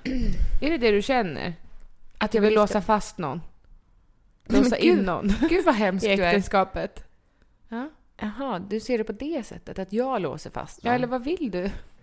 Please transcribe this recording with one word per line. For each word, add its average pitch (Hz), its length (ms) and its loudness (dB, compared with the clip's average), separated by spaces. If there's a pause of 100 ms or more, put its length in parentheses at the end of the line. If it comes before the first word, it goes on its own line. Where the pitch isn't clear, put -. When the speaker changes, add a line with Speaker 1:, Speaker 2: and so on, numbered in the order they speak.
Speaker 1:
<clears throat> 247 580 2
Speaker 2:
Är 285 80 0
det 330 80 0
det 233 120 4
du 208 120 2
känner? 185 520 -2 (640)
Speaker 1:
Att 208 140 -4
Speaker 2:
Du 226 60 2
Speaker 1:
jag 202 40 4
Speaker 2:
vill 208 80 6
Speaker 1:
vill 214 80 4
Speaker 2:
låsa 208 200 4
Speaker 1:
gifta- 175 80 -4
Speaker 2:
fast 208 320 0
någon? 156 200 -6
Speaker 1:
Nej, - 1200 -4
men - 20 8
Speaker 2:
Låsa 247 140 4
Speaker 1:
gud. - 80 2
Speaker 2:
in 330 200 6
någon 190 280 0 (160)
Speaker 1:
Gud, 359 160 2
vad 311 100 6
hemskt 196 320 0
Speaker 2:
<laughs> - 0 -
i 196 100 4
Speaker 1:
du 196 60 2
är. 175 60 2
Speaker 2:
äktenskapet? 190 760 0 (640)
Ja. 247 220 -10 (300)
Speaker 1:
Jaha, 214 380 -6
du 202 220 -6
ser 240 180 -2
det 220 60 -2
på 220 80 -8
det 269 340 -8
sättet, - 320 -14
att 190 140 -10
jag 240 300 -2
låser 147 280 -8
fast - 320 -12
Speaker 2:
Ja, 233 80 -4
Speaker 1:
någon. 247 40 2
Speaker 2:
eller 247 120 0
vad 240 180 -6
vill 311 260 -4
du? 180 200 -4 (320)